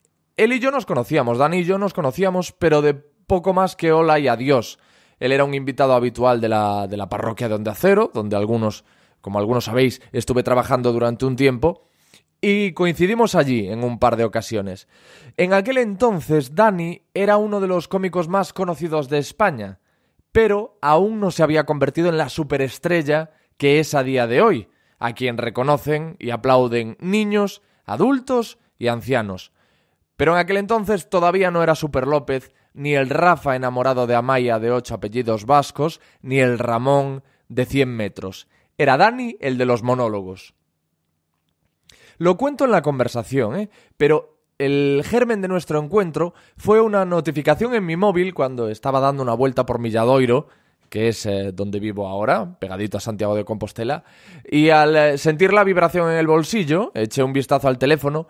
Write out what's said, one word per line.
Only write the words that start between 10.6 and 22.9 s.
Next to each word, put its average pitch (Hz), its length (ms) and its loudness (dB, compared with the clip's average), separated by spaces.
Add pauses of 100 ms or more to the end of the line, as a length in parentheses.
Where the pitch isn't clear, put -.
durante 117 320 -2
un 131 120 -2
tiempo, 135 500 0 (540)
y 202 320 0
coincidimos 180 640 2
allí 127 320 2
en 113 160 -4
un 120 160 -6
par 117 160 4
de 113 80 2
ocasiones. 98 640 -6 (480)
En 180 160 0
aquel 202 260 2
entonces, 180 800 0
Dani 175 460 0 (120)
era 202 220 2
uno 208 240 -2
de 190 80 -2
los 180 180 -2
cómicos 180 400 -2
más 185 260 -2
conocidos 156 560 -4
de 147 100 -2
España, 131 600 -4 (540)
pero 214 500 0
aún 190 380 2
no 196 100 0
se 165 140 2
había 151 200 2
convertido 151 440 0
en 165 100 0
la 147 100 -2
superestrella 147 1040 -2 (280)